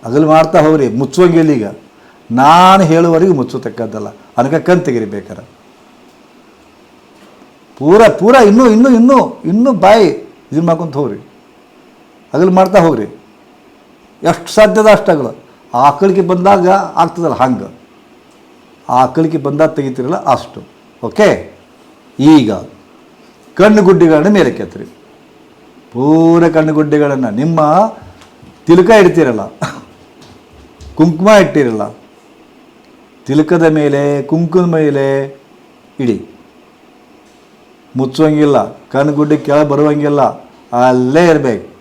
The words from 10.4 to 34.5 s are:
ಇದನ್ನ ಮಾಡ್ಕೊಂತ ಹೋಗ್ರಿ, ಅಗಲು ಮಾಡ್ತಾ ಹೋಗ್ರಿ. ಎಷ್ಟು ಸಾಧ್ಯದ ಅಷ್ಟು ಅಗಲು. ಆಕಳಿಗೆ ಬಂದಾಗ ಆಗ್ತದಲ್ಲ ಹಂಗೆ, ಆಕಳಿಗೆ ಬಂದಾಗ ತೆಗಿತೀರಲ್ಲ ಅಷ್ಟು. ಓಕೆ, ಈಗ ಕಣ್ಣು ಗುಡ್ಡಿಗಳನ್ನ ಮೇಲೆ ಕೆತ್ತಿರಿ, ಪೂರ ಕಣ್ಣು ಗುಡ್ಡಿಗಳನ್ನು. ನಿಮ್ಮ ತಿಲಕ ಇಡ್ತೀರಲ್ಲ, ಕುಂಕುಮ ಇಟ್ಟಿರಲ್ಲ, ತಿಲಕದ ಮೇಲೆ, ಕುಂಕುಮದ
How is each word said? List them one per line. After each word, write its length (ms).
ಇದನ್ನ 180
ಮಾಡ್ಕೊಂತ 320
ಹೋಗ್ರಿ, 180
ಅಗಲು 260
ಮಾಡ್ತಾ 260
ಹೋಗ್ರಿ. 220
ಎಷ್ಟು 240
ಸಾಧ್ಯದ 400
ಅಷ್ಟು 200
ಅಗಲು. 160
ಆಕಳಿಗೆ 440
ಬಂದಾಗ 360
ಆಗ್ತದಲ್ಲ 400
ಹಂಗೆ, 260
ಆಕಳಿಗೆ 460
ಬಂದಾಗ 300
ತೆಗಿತೀರಲ್ಲ 420
ಅಷ್ಟು. 260
ಓಕೆ, 220
ಈಗ 180
ಕಣ್ಣು 280
ಗುಡ್ಡಿಗಳನ್ನ 520
ಮೇಲೆ 180
ಕೆತ್ತಿರಿ, 300
ಪೂರ 640
ಕಣ್ಣು 220
ಗುಡ್ಡಿಗಳನ್ನು. 520
ನಿಮ್ಮ 160
ತಿಲಕ 220
ಇಡ್ತೀರಲ್ಲ, 420
ಕುಂಕುಮ 320
ಇಟ್ಟಿರಲ್ಲ, 400
ತಿಲಕದ 380
ಮೇಲೆ, 240
ಕುಂಕುಮದ 480